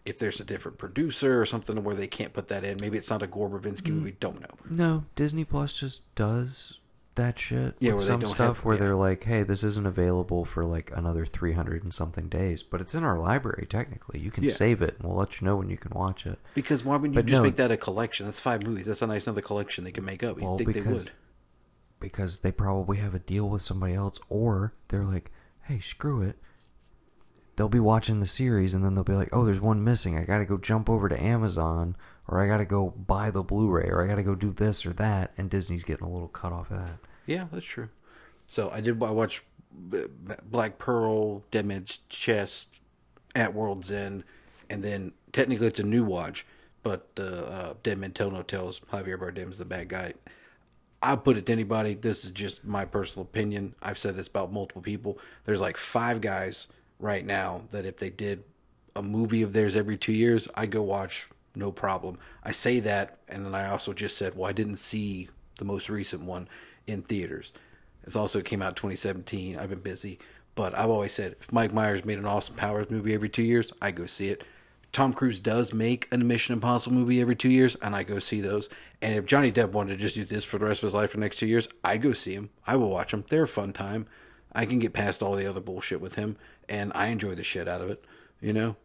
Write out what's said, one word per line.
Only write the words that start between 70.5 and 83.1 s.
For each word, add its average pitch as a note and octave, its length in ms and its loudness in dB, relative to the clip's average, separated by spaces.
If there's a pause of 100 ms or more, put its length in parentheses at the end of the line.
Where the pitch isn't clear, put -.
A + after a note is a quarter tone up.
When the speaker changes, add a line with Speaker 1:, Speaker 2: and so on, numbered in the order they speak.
Speaker 1:
But F#2+ 220 -2
I've G#2 120 2
always G#2 240 2
said, F#2+ 260 -4
if - 140 -10
Mike A#2 200 4
Myers G#2+ 300 2
made G#2 140 -2
an G2+ 80 -6
Austin G#2 300 -2
Powers G#2 340 -2
movie A2 240 0
every G#2 160 0
two A#2 140 0
years, A#2 280 4 (100)
I'd G2+ 140 -2
go F2 120 -8
see G2 220 -4
it. - 140 -4 (480)
Tom C3+ 220 2
Cruise A#2+ 260 0
does A2+ 320 0
make A#2 400 0
a B2 60 0
Mission A#2+ 360 2
Impossible A#2+ 440 2
movie B2 240 4
every B2 140 4
two B2+ 140 4
years, B2+ 260 8
and G#2 200 -4
I G2 80 -2
go G2+ 160 -4
see G#2+ 220 -4
those. G2+ 260 -2 (340)
And A2 140 0
if G2+ 100 0
Johnny C#3 260 8
Depp G2+ 200 4
wanted G2+ 260 0
to G2 40 -6
just G2+ 140 -2
do G#2+ 100 -4
this G#2 180 -4
for - 140 -4
the G#2 80 2
rest G#2 160 2
of A2 60 0
his F#2+ 80 0
life G#2 160 2
for - 60 -6
the G#2+ 40 -2
next G2+ 160 -2
two - 100 0
years, A2+ 220 2 (140)
I'd G#2 180 2
go C3+ 120 4
see - 200 -4
him. G2+ 160 -8 (160)
I A#2 100 2
will A#2 140 4
watch F#2 240 -2